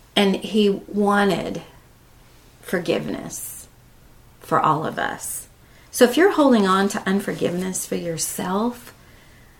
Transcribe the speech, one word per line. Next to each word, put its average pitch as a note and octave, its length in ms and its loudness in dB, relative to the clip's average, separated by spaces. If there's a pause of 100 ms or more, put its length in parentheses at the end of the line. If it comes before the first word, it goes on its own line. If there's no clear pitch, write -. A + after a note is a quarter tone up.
(160)
and G3 200 2
he G3+ 340 0
wanted G3+ 920 0 (1000)
forgiveness - 1080 -4 (720)
for - 180 0
all D3+ 260 0
of - 140 -6
us. - 480 -8 (420)
So - 160 4
if A#3+ 120 4
you're F#4 160 6
holding A#3+ 340 4
on G3 220 2
to G3 200 -6
unforgiveness F#3 800 -2
for G3 80 -6
yourself, F#3 960 -4 (680)